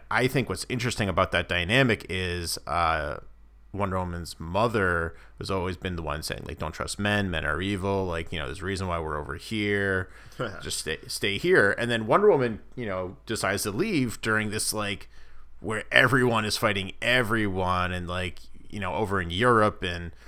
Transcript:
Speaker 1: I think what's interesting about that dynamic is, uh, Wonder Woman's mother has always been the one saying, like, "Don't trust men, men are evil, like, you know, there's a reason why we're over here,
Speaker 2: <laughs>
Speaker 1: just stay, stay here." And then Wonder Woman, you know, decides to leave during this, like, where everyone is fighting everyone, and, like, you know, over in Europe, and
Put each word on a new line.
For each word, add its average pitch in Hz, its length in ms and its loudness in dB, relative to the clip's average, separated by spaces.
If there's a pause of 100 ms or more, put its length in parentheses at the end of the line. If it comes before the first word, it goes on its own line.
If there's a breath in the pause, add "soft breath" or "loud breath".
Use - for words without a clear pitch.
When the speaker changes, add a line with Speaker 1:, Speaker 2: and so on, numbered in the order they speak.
Speaker 1:
I 120 180 2
think 123 200 0
what's - 220 -4
interesting 113 400 -2
about 90 240 2
that 87 160 0
dynamic 104 600 2
is, 87 480 -4 (100)
uh, 78 500 0 (560)
Wonder 95 260 -2
Woman's 87 400 -6
mother 90 760 0 (240 soft breath)
has 95 120 -8
always 92 260 -2
been 90 200 -6
the 82 60 -6
one 76 200 -4
saying, - 240 -6
like, - 120 -10
"Don't 78 140 -6
trust - 260 -8
men, 101 320 2
men 78 120 -2
are 76 180 0
evil, 98 440 0
like, 82 260 -4
you 82 80 -6
know, 71 60 -4
there's 80 160 -8
a 85 40 -8
reason 95 220 -4
why 85 120 -2
we're 78 180 -4
over 73 180 -6
here, 101 760 0 (280 loud breath)
Speaker 2:
<laughs> 101 240 -6
Speaker 1:
just - 180 -6
stay, 76 280 -4
stay 101 300 -2
here." 139 400 6
And 117 120 -2
then 110 180 0
Wonder 196 220 6
Woman, 123 300 2 (160)
you 123 100 -6
know, 92 400 -4
decides 101 380 0
to 104 80 -2
leave 135 500 0
during 107 300 0
this, 107 220 -2
like, 101 360 -4 (500 soft breath)
where 107 320 -4
everyone 123 540 8
is 101 100 0
fighting 98 360 0 (100)
everyone, 98 880 2
and, 87 160 -4
like, 90 320 -4 (300)
you 101 100 -8
know, 92 140 -4
over 98 260 0
in 85 120 -2
Europe, 107 520 4
and 85 280 -4 (160 soft breath)